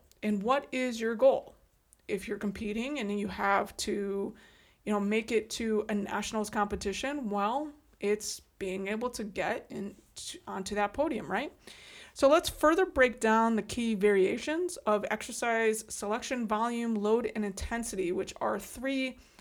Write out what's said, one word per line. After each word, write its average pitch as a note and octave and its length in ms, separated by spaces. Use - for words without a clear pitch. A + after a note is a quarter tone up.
And G#3 180
what C4 300
is B3+ 300
your A3+ 120
goal? B3 420
If G3 200
you're G#3 100
competing A3 600
and G#3 200
you G3+ 80
have G3 500
to, G3+ 560
you G#3 80
know, G#3 60
make G#3+ 320
it A3 200
to A3 380
a A3 40
nationals G#3 560
competition, G#3 800
well, G#3+ 380
it's G#3 400
being F#3+ 280
able A3 220
to B3 160
get F#3+ 440
in - 260
t-, - 320
onto G3 280
that G#3 180
podium, C#4+ 360
right? A#3 220
So C4+ 160
let's E4+ 180
further E4 380
break B3+ 340
down A3+ 380
the G3+ 40
key A3+ 340
variations G#3 920
of G#3+ 260
exercise A3+ 800
selection, A#3 580
volume, A#3 480
load, G#3+ 400
and G#3+ 80
intensity, G3+ 720
which - 260
are G#3+ 180
three C4 600